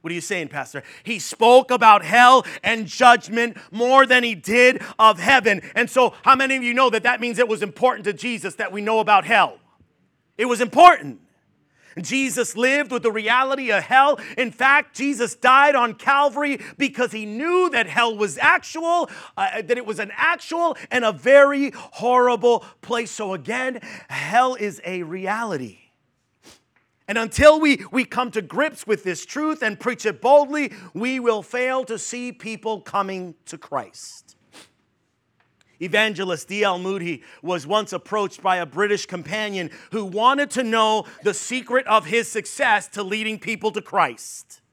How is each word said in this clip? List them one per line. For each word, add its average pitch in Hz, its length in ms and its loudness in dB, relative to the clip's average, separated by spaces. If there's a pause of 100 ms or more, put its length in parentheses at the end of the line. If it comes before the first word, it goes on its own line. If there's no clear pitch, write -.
What 160 100 -10
are - 20 -8
you 170 80 -8
saying, 165 280 -8
Pastor? 139 340 -12 (180)
He 220 160 -8
spoke 247 540 4
about 214 340 6
hell 247 400 6 (180)
and 220 220 -2
judgment 233 720 2 (140)
more 247 340 4
than 247 180 2
he 233 120 -4
did 247 480 2 (160)
of 220 180 6
heaven. 208 460 2 (100)
And 226 160 -2
so, 247 320 2
how 262 140 6
many 262 200 -2
of 262 60 -6
you 240 140 -4
know 254 160 2
that 220 100 -2
that 247 180 0
means 233 200 -4
it 240 80 2
was 214 160 -4
important 214 420 -2
to 202 80 -2
Jesus 190 400 -8
that 196 180 -8
we 202 100 -8
know 220 180 0
about 202 260 2
hell? 175 320 2 (800)
It 220 80 -2
was 240 160 -2
important. 233 600 6 (760)
Jesus 247 560 -4
lived 262 360 0
with 247 100 -4
the 233 100 0
reality 247 600 -2
of 196 100 2
hell. 269 380 4 (180)
In 240 140 -4
fact, 277 440 0
Jesus 247 380 -4
died 277 400 4
on 240 220 0
Calvary 277 640 0 (180)
because 247 340 -4
he 214 140 -10
knew 330 460 -2
that 233 160 0
hell 226 280 0
was 202 220 -4
actual, 330 720 0 (260)
uh, 196 280 -4
that 240 160 -4
it 247 40 -12
was 214 140 -8
an 202 180 -10
actual 330 640 -2 (140)
and 247 120 -2
a 220 80 0
very 277 600 4
horrible 240 920 0 (200)
place. 233 260 -6
So 202 240 -8
again, 233 460 -8 (300)
hell 214 440 0
is 208 320 -8
a 185 160 -8
reality. 185 760 -8 (1300)
And 208 100 -4
until 277 420 6
we, 294 320 2
we 254 140 -2
come 247 240 -6
to 214 140 -6
grips 254 420 -4
with 208 180 -4
this 180 220 -8
truth 302 380 -6
and 214 160 -6
preach - 260 -8
it 196 160 -6
boldly, 285 520 2 (200)
we 254 260 -6
will 226 220 -2
fail 254 440 -4
to 226 120 -8
see 247 340 -10
people 220 480 -10
coming 190 540 -8 (140)
to 165 100 -16
Christ. - 800 -12 (1400)
Evangelist 185 680 -2
D 208 160 -4
L 185 160 0
Moody 175 420 -6 (220)
was 160 240 -6
once 202 260 -2
approached 202 480 -6
by 185 160 0
a 175 80 -4
British 196 400 -4
companion 185 640 -8 (220)
who 214 140 -6
wanted 247 440 0
to 262 140 -4
know 220 420 0 (160)
the 202 140 -2
secret 254 500 -4
of 214 220 2
his 220 200 -2
success 214 600 -2
to 208 160 -10
leading 214 340 -6
people 220 320 -6
to 214 100 -6
Christ. - 840 -6 (120)